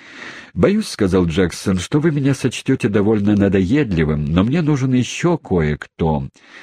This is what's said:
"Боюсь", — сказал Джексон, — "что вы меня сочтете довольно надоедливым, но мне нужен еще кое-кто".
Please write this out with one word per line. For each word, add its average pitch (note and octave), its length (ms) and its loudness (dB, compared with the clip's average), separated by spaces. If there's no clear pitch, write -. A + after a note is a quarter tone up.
"Боюсь", — F#3+ 340 2
сказал F#2 380 0
Джексон, — F2+ 520 -2
"что C#3+ 220 -2
вы E3 100 2
меня C#3 240 0
сочтете - 540 -2
довольно G#2 480 2
надоедливым, F#2+ 880 2
но E2 200 2
мне D3 180 0
нужен C3+ 320 0
еще D3+ 420 0
кое-кто". D2+ 920 -2